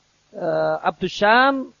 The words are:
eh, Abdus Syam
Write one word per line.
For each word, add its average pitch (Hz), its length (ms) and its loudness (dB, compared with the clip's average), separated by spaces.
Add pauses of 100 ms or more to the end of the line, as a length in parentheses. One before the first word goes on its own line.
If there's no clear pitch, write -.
(320)
eh, 160 440 -2 (120)
Abdus 185 240 -4
Syam 254 680 2